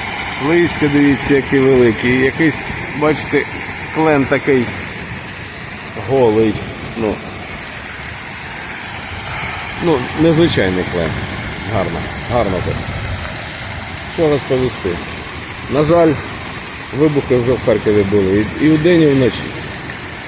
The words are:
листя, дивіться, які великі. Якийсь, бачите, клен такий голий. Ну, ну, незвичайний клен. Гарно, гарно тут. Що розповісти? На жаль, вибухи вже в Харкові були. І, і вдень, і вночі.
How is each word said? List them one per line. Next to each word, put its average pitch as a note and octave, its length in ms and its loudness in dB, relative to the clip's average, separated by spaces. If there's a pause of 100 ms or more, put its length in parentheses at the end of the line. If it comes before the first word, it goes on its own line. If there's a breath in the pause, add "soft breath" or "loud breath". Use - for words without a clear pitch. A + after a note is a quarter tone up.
(480)
листя, E3 440 2
дивіться, C#3+ 420 4
які C3+ 240 2
великі. B2 500 6
Якийсь, C3 460 2 (460)
бачите, D3+ 420 2 (520)
клен D#3 300 4
такий C3 400 2 (1500)
голий. A2+ 440 4 (420)
Ну, A2 180 0 (2750)
ну, D#3+ 140 4 (220)
незвичайний D3 720 4
клен. E2 180 0 (640)
Гарно, E2+ 240 0 (340)
гарно G#2 320 2
тут. - 100 -2 (1400)
Що E3 160 4
розповісти? B2+ 600 0 (800)
На C#3 140 4
жаль, E3 280 6 (840)
вибухи C#3+ 380 2
вже B2 160 2
в A2+ 140 0
Харкові G#2 360 4
були. G2 440 4 (140)
І, - 40 2
і D3+ 40 6
вдень, D#3+ 340 6
і D#3 40 8
вночі. C3+ 300 4 (920)